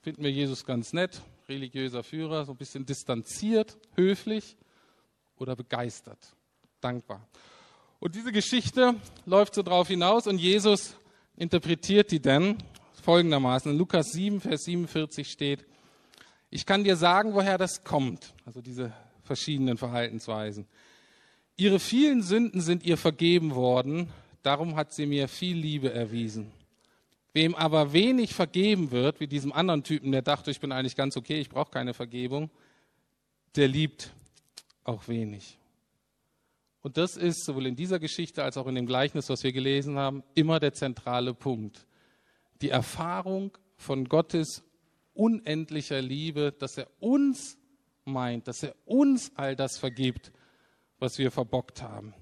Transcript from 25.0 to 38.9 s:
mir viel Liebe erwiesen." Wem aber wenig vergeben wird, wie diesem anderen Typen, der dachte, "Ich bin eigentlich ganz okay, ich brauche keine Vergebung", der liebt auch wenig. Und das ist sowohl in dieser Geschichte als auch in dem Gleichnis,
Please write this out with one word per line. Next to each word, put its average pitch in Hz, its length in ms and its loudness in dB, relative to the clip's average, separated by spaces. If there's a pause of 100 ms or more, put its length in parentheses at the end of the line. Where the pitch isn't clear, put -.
mir 143 220 0
viel 180 300 -4
Liebe 147 340 -2
erwiesen." 110 600 -6 (840)
Wem 160 220 2
aber 156 380 2
wenig 233 400 4
vergeben 185 580 2
wird, 123 280 2
wie 151 80 -6
diesem 143 260 -4
anderen 160 300 2
Typen, 139 280 -2
der 131 100 2
dachte, 143 300 -2
"Ich - 80 -8
bin 139 120 -6
eigentlich 131 240 -4
ganz 139 200 -2
okay, 151 240 -6
ich 143 100 -8
brauche 135 220 -4
keine 123 220 -6
Vergebung", 123 560 -6 (1080)
der 143 120 6
liebt 147 440 -2 (720)
auch 113 240 -8
wenig. 110 500 -8 (1200)
Und 135 160 -6
das 175 180 0
ist 175 300 -2
sowohl 135 220 -4
in 123 80 -4
dieser 180 240 -4
Geschichte 156 440 -6
als 135 140 -4
auch 131 100 -6
in 131 80 -4
dem 123 120 -2
Gleichnis, 135 420 0